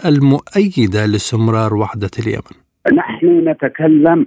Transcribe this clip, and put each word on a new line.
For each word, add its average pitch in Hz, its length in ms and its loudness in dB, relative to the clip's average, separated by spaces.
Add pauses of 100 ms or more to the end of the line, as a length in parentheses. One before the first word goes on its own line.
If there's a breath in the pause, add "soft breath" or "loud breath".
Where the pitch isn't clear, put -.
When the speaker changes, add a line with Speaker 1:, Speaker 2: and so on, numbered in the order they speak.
Speaker 1:
المؤيدة 139 1000 0
لاستمرار 110 680 0
وحدة 104 440 -4
اليمن؟ 107 380 -8 (420)
Speaker 2:
نحن 165 500 0
نتكلم 156 800 0